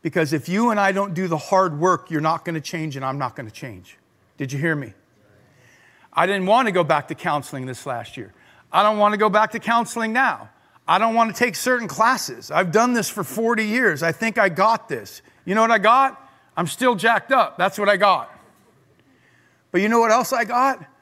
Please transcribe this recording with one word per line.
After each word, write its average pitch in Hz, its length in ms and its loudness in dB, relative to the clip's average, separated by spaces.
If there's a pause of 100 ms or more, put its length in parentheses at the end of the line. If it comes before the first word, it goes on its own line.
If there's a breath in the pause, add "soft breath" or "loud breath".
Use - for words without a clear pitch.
Because 160 320 0
if 156 160 -4
you 220 220 0
and 208 100 0
I 196 100 4
don't 196 220 -2
do 185 160 -4
the 165 80 -2
hard 180 420 0
work, 175 320 0
you're 156 120 -2
not 160 240 -2
gonna 160 160 -6
change 156 340 -8
and 135 80 -8
I'm 135 140 -4
not 127 180 -6
gonna 113 140 -14
change. 98 480 -18 (400)
Did 135 140 -8
you 143 60 -6
hear 160 160 0
me? 127 200 -8 (1200 soft breath)
I 165 120 2
didn't 190 200 -2
wanna 226 260 2
go 180 100 2
back 147 260 0
to 160 60 -8
counseling 147 520 -6
this 127 180 -12
last 120 320 -10
year. 95 160 -16 (400 soft breath)
I 175 100 4
don't 214 160 2
wanna 208 200 2
go 214 100 2
back 214 220 2
to 226 100 -8
counseling 226 540 -2
now. 196 340 0 (400 soft breath)
I 170 100 4
don't 226 160 2
wanna 226 200 2
take 240 200 0
certain 240 340 -2
classes. 220 640 -2
I've 165 220 0
done 240 220 2
this 220 140 -2
for 208 140 -8
forty 220 440 -2
years. 208 360 0
I 165 80 0
think 220 280 -4
I 202 100 4
got 202 400 0
this. 117 320 -10 (240 soft breath)
You 185 100 -4
know 220 60 2
what 226 100 4
I 226 80 4
got? 233 400 4 (380 soft breath)
I'm 170 100 -2
still 247 280 0
jacked 214 360 0
up. 247 280 2
That's 190 200 -2
what 202 100 0
I 202 100 2
got. 180 320 0 (1400 soft breath)
But 180 120 2
you 214 60 2
know 233 120 4
what 226 100 2
else 247 220 2
I 233 120 0
got? 247 400 0 (180)